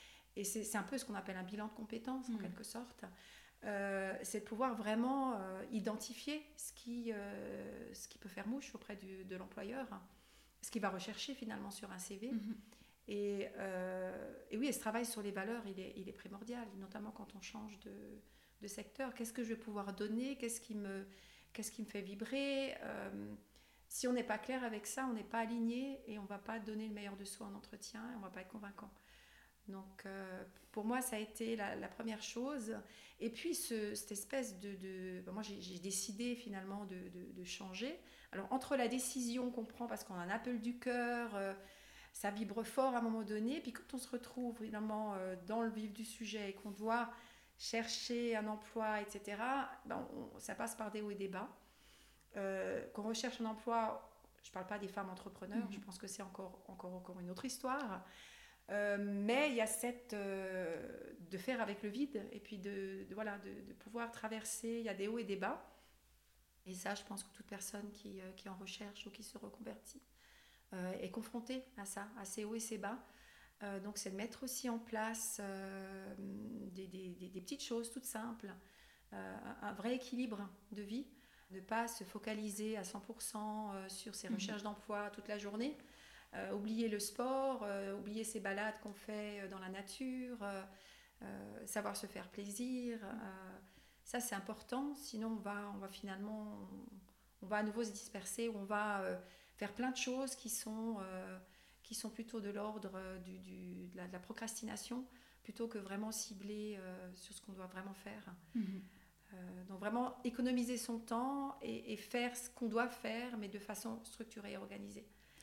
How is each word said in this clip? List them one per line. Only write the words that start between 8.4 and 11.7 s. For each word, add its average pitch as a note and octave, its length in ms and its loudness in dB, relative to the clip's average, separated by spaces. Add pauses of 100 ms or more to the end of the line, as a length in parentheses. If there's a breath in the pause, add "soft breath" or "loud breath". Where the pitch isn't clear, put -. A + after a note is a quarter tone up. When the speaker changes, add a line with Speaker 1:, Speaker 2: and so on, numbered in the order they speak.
Speaker 1:
mouche C4+ 280 0
auprès G#3 200 -6
du, F#3+ 300 -6
de F#3+ 100 -4
l'employeur, G#3 520 -2 (720 loud breath)
ce - 80 -4
qu'il G#3 140 2
va G3+ 80 8
rechercher G#3 420 0
finalement G#3+ 380 -2